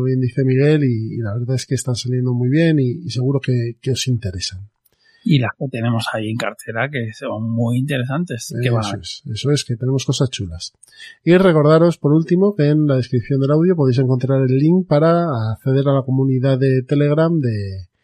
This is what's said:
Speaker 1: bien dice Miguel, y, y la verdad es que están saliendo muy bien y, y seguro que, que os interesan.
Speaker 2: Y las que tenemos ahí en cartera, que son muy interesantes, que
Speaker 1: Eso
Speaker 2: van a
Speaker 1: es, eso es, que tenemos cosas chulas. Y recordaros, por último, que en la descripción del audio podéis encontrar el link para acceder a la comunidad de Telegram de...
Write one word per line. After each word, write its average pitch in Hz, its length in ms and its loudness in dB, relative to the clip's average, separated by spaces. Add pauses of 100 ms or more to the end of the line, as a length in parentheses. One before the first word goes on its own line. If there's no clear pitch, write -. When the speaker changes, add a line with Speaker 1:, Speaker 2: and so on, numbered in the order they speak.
Speaker 1:
bien 131 160 0
dice 127 240 -2
Miguel, 143 400 2
y, 113 300 -2
y 104 60 -8
la 104 140 -4
verdad 120 220 -4
es 123 100 -6
que 135 100 -4
están 123 200 -4
saliendo 123 380 -2
muy 123 160 0
bien 160 280 2
y, 127 280 -2
y 120 40 -10
seguro 127 300 -2
que, 120 420 -2
que 139 100 -4
os - 180 -4
interesan. 98 580 -6 (560)
Speaker 2:
Y 147 160 4
las 113 180 -2
que 143 140 -8
tenemos 117 400 -2
ahí 110 180 -4
en 110 60 -4
cartera, 113 560 -6
que 117 220 -6
son 113 360 -8
muy 117 280 0
interesantes, 135 840 -4
que 123 60 0
Speaker 1:
Eso 117 80 0
Speaker 2:
van 107 100 0 (120)
a - 40 -12
Speaker 1:
es, - 300 -14
eso 131 200 -2
es, 143 120 0
que 120 140 -6
tenemos 127 260 -2
cosas 135 260 -2
chulas. 85 440 -10 (500)
Y 175 140 6
recordaros, 160 600 4
por 147 140 0
último, 175 420 2
que 147 140 2
en 151 180 4
la 135 120 2
descripción 127 420 0
del 135 120 2
audio 170 260 2
podéis 131 220 2
encontrar 131 420 2
el 131 160 2
link 180 300 2
para 151 680 2
acceder 135 340 0
a 139 60 2
la 135 100 2
comunidad 131 560 0
de 131 240 2
Telegram 147 560 0
de... 101 480 -4 (160)